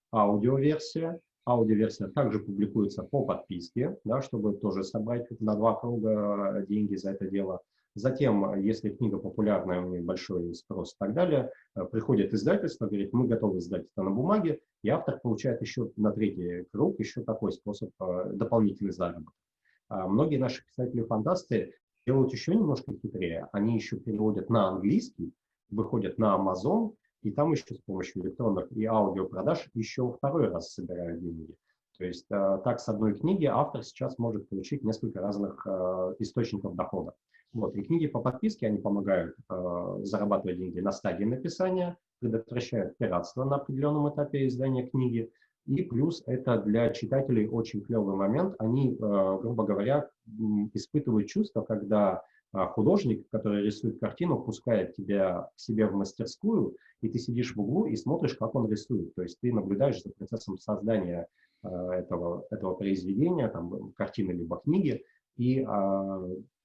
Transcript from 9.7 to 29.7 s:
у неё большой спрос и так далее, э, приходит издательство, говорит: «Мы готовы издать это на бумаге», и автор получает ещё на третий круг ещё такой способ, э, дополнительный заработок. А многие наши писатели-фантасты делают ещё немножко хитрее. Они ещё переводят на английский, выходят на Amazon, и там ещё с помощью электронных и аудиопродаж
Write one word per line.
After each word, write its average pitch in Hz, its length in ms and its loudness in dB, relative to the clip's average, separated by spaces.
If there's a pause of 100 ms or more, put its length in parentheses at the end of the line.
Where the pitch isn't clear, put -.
у 90 100 -4
неё 87 120 -4
большой 87 520 -4
спрос - 400 -8
и - 40 -20
так 101 160 -2
далее, 151 360 2 (260)
э, 90 80 -4
приходит 110 500 2
издательство, 147 520 2
говорит: 98 260 -2
«Мы 120 160 4
готовы 107 300 2
издать 90 340 -4
это 98 100 -4
на 95 80 0
бумаге», 165 500 2 (220)
и 101 60 0
автор - 320 0
получает 117 420 0
ещё 113 340 -4
на 107 160 4
третий 90 600 -2
круг 143 260 2
ещё - 240 -4
такой 110 300 -2
способ, - 380 -8 (100)
э, 92 340 -2
дополнительный 101 580 2
заработок. 87 420 -4 (540)
А 92 200 -4
многие 139 300 4
наши 127 280 -2
писатели-фантасты 120 1040 -2 (340)
делают 135 260 4
ещё - 220 0
немножко 185 380 2
хитрее. 87 600 -4
Они 107 240 2
ещё 104 220 -4
переводят 104 520 0
на 107 180 6
английский, 98 640 0 (380)
выходят 107 480 -2
на 104 180 6
Amazon, 123 580 2 (280)
и - 80 -2
там 151 220 2
ещё 131 220 -2
с - 40 -14
помощью 95 460 -6
электронных 101 480 -2
и 110 120 -2
аудиопродаж 98 880 0